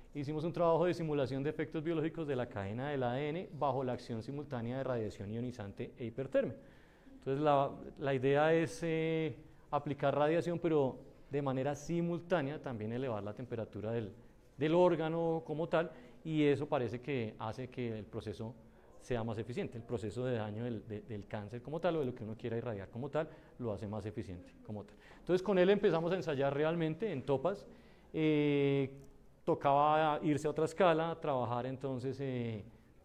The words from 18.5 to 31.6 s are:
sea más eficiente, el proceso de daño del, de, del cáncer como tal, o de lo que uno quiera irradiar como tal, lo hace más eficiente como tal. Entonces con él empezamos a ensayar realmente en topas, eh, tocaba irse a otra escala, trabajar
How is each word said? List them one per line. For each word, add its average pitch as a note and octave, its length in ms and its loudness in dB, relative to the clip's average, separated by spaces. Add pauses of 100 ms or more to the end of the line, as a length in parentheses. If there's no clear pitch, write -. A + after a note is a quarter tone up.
sea A#2+ 240 -2
más A2+ 140 -4
eficiente, A#2+ 400 -6
el A2 60 -10
proceso A2+ 420 -4
de B2+ 100 0
daño G#2+ 300 -4
del, A#2 240 -6
de, G#2 140 -6
del G#2 220 -10
cáncer G#2+ 360 -8
como D3 180 -8
tal, E3+ 160 2
o D#3+ 60 0
de C3 60 0
lo A#2+ 60 -4
que A#2+ 120 -10
uno A2 100 -8
quiera A2+ 220 -4
irradiar G#2+ 320 -6
como C3 200 -8
tal, D#3 200 -2 (300)
lo A#2+ 120 -2
hace G2 160 -6
más G2+ 180 -6
eficiente F#2+ 460 -8 (140)
como G#2 180 -8
tal. - 140 -18 (220)
Entonces F3+ 220 2
con F#3+ 160 2
él F3+ 120 8
empezamos F3 420 4
a F#3+ 60 0
ensayar C#3 360 0
realmente D#3+ 560 0
en C3+ 140 -4
topas, C#3+ 420 0 (460)
eh, C#3+ 800 4 (540)
tocaba D3+ 800 4
irse D3+ 240 2
a D3+ 40 2
otra D#3 140 0
escala, E3 560 4
trabajar A#2+ 440 0